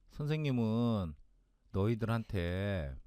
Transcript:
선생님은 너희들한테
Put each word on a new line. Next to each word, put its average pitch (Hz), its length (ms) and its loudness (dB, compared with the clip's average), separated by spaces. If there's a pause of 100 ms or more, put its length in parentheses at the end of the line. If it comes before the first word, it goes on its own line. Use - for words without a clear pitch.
(100)
선생님은 120 1040 0 (560)
너희들한테 98 1200 0 (120)